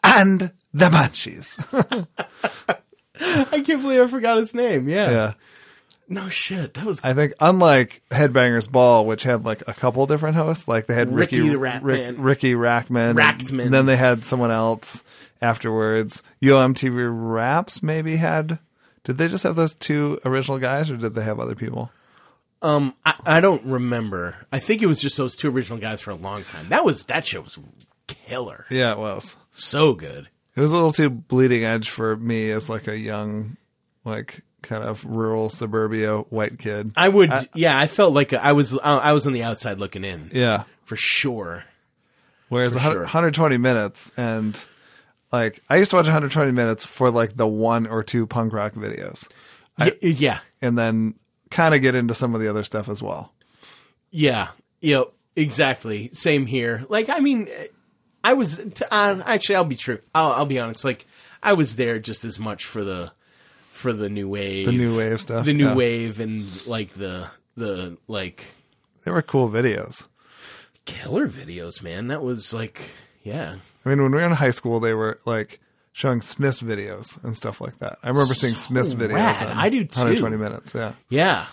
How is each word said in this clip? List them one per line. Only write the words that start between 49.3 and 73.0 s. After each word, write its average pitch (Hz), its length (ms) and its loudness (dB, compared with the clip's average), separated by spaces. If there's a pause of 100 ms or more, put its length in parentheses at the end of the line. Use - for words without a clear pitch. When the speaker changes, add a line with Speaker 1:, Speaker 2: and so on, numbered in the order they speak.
Speaker 1:
I 165 120 4 (120)
Speaker 2:
Y-, 185 80 2
yeah. 131 300 0 (240)
Speaker 1:
And 120 140 0
then 113 380 0 (360)
kinda 160 280 4
get 131 160 2
into 120 200 0
some 120 180 -2
of 113 80 -2
the 107 80 -2
other 107 140 -4
stuff 107 260 -6
as 104 140 -8
well. 90 300 -10 (760)
Speaker 2:
Yeah. 131 380 0 (340)
Yep. 139 300 2 (240)
Exactly. 127 800 -2
Same 147 340 0
here. 117 420 -4
Like, 220 200 -2
I 320 100 -2
mean, 269 300 0 (720)
I 240 100 4
was, 190 240 0
t-, - 320 -8
uh, 202 380 2
actually, 202 300 0
I'll 180 60 4
be 139 120 -2
true. 117 240 -6 (160)
I'll, 156 160 4
I'll 135 160 0
be 135 100 -2
honest. 117 260 -6
Like, 127 220 -4 (380)
I 208 100 4
was 139 220 2
there 117 240 -2
just 107 260 -10
as 110 140 -10
much 107 260 -8
for 107 180 -8
the, 90 280 -8 (600)
for 123 220 -4
the 104 160 -4
new 101 180 -8
wave. 98 380 -6
Speaker 1:
The 117 60 2
new 120 260 0
wave 110 240 -2
stuff, 117 240 -4
Speaker 2:
The 147 80 2
new 143 140 2
Speaker 1:
yeah. 127 80 0
Speaker 2:
wave 117 440 -2
and, 107 460 -8
like, 113 280 -8
the, 90 340 -10 (280)
the, 92 420 -8 (100)
like 95 400 -10 (560)
Speaker 1:
They 170 80 -4
were 175 100 0
cool 131 260 0
videos. 113 560 -2 (800)
Speaker 2:
Killer - 420 -4
videos, 87 560 -12
man. 90 240 -10
That 151 160 -6
was, 123 300 -6
like, 113 280 -10 (400)